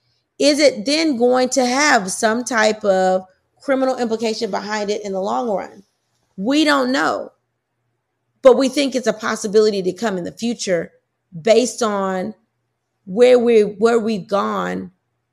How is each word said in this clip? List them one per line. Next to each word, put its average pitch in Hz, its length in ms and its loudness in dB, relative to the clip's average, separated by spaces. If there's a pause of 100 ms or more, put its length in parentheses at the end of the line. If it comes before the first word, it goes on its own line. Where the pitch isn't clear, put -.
(380)
Is 277 200 4
it 233 280 2
then 302 300 0
going 247 340 2
to 254 140 0
have 247 460 0
some 226 340 -2
type 214 400 -2
of 185 400 2 (360)
criminal 262 360 -2
implication 226 540 -4
behind 202 400 -4
it 208 140 -4
in 202 80 -8
the 190 80 -4
long 233 280 -4
run? 180 340 -6 (540)
We 277 280 0
don't 269 280 0
know. 277 380 -4 (1120)
But 240 140 8
we 262 120 2
think 269 260 -2
it's 226 120 -4
a 214 60 0
possibility 214 720 -2
to 180 100 -4
come 196 260 -4
in 170 60 -8
the 180 60 -10
future 190 640 -6 (480)
based 226 420 2
on 196 520 -4 (720)
where 247 340 4
we, 233 240 4
where 214 360 0
we've 208 300 -4
gone 185 640 -4 (400)